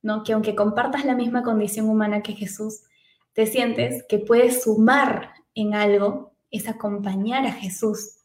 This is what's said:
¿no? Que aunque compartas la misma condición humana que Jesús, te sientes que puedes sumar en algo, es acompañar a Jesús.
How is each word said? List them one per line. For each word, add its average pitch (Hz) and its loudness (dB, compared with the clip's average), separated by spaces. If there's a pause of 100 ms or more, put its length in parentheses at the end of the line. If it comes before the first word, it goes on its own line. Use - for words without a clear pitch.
¿no? 214 -4
Que 220 -2
aunque 214 0
compartas 247 0
la 254 2
misma 240 -2
condición 214 0
humana 208 0
que 208 -10
Jesús, 208 -10 (520)
te 220 2
sientes - -2
que 208 2
puedes 240 4
sumar 240 4 (240)
en 208 -2
algo, 208 2 (200)
es 226 -6
acompañar 202 -4
a 214 -2
Jesús. - -6